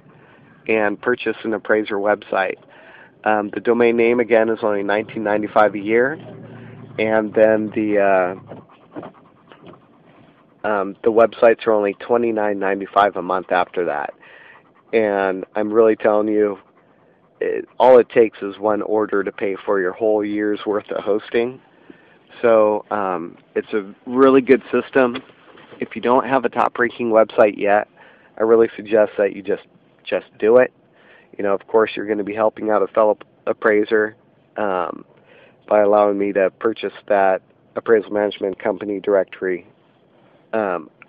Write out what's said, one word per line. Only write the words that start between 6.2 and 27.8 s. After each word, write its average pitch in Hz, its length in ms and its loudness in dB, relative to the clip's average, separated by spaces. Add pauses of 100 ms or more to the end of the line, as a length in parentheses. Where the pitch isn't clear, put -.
and 110 340 -2
then 110 400 2
the, 107 260 -2
uh, 95 360 2 (2250)
um, 101 360 -4
the 117 80 2
websites 113 540 4
are 113 60 2
only 101 240 0
twenty-nine 110 640 -2
ninety-five 98 560 0
a 92 80 -6
month 92 280 -6
after 90 340 -2
that. 73 280 -6 (800)
And 98 520 0 (100)
I'm 107 180 -4
really 110 220 4
telling 107 320 0
you, 104 320 0 (800)
it, - 260 -4 (120)
all 127 180 8
it 113 120 4
takes 113 340 2
is 98 160 -10
one 104 240 -2
order 104 400 -2
to 98 80 -6
pay 98 240 -6 (100)
for 101 140 -2
your 92 140 -2
whole 107 300 0
year's 104 420 -4
worth 104 260 -4
of 85 120 -6
hosting. 117 560 -4 (840)
So, 107 480 4
um, 92 460 -6 (180)
it's - 180 -4
a 101 220 -6 (100)
really 131 360 4
good 123 200 2 (100)
system. 123 520 -2 (560)
If - 160 -10
you 113 60 -10
don't 120 240 0
have 127 180 -2
a 120 60 -4
top-ranking 120 640 -2
website 110 440 4
yet, 101 320 0 (520)